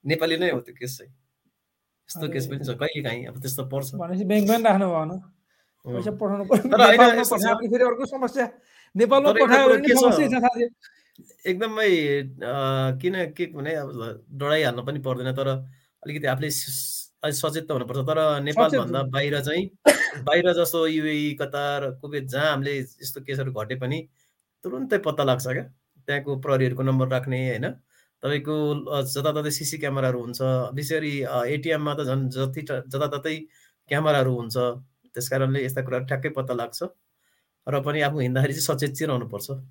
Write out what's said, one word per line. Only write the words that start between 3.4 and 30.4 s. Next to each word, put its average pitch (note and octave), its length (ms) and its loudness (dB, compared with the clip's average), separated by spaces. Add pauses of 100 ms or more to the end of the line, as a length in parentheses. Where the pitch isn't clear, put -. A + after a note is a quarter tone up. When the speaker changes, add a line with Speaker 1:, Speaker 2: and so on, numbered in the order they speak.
Speaker 1:
त्यस्तो C3 240 -6
पर्छ। C3+ 300 -6
Speaker 2:
भनेपछि F#3 300 -4
बैंकमा G#3 300 4
पनि A#3 80 0
राख्नु G3 220 4
भएन। D#3+ 240 0
Speaker 1:
अँ। F#3 240 -10 (540)
Speaker 2:
पैसा B2 240 -4
पठाउनु G3+ 340 -4
पर्यो। G#3 260 4
Speaker 1:
तर B3 100 6
होइन, G#3+ 100 10
Speaker 2:
नेपालमा A#3 300 8
Speaker 1:
यस्तो A#3 160 0
छ। F#3 40 0
Speaker 2:
पठाएपछि A3+ 260 2
फेरि A#3+ 160 4
अर्को B3 220 0
समस्या। B3+ 460 -4 (440)
नेपालमा C4+ 360 6
Speaker 1:
तर - 60 4
एउटा C4 160 8
Speaker 2:
पठायो C4+ 140 8
Speaker 1:
कुरा B3+ 100 10
Speaker 2:
भने C#4+ 100 2
Speaker 1:
के A#3+ 60 8
छ? B3+ 40 10
Speaker 2:
समस्या B3+ 300 6
छ, A3 40 0
साथी। A#3+ 380 2 (760)
Speaker 1:
एकदमै, F#3 760 2
अ, C3+ 100 -8 (680)
किन F3+ 300 -2
के F3 140 -6
भने D3+ 300 -6
अब C3+ 560 -8
डराइहाल्न C#3 540 0
पनि C#3+ 140 -6
पर्दैन, B2+ 320 -4
तर C3+ 340 -2 (380)
अलिकति D3 240 -6
आफूले C3+ 220 -2
स-, - 640 -8 (100)
अलिक D3+ 120 -2
सचेत D#3+ 320 -4
त - 40 -6
हुनुपर्छ। B2+ 280 -4
तर D3+ 420 2
नेपालभन्दा A3+ 420 2
Speaker 2:
सचेत B2 120 -4
हुनु। C3 160 -2
Speaker 1:
बाहिर C#3+ 300 0
चाहिँ, E3 280 -4 (540)
बाहिर F3 300 4
जस्तो E3 340 0
युएई, D3+ 460 -2
कतार, C#3+ 580 -4
कुवेत, C#3+ 320 -8
जहाँ C3+ 260 0
हामीले C#3 300 -2
यस्तो C3 420 -12
केसहरू C3 320 -6
घटे A2 220 -6
पनि C3 320 -6 (560)
तुरुन्तै B3 340 -2
पत्ता D#3 260 -2
लाग्छ C3 240 0
क्या। C#3 220 -6 (360)
त्यहाँको C#3 340 -4
प्रहरीहरूको C3 440 0
नम्बर C3 240 2
राख्ने, B2+ 420 -2
होइन? B2+ 260 -4 (460)
तपाईँको, D3 640 -2
अ, C#3+ 160 -2
जताततै D3 500 -2
सिसी D3+ 260 -6
क्यामेराहरू C3+ 440 -2
हुन्छ। A#2+ 180 -10 (340)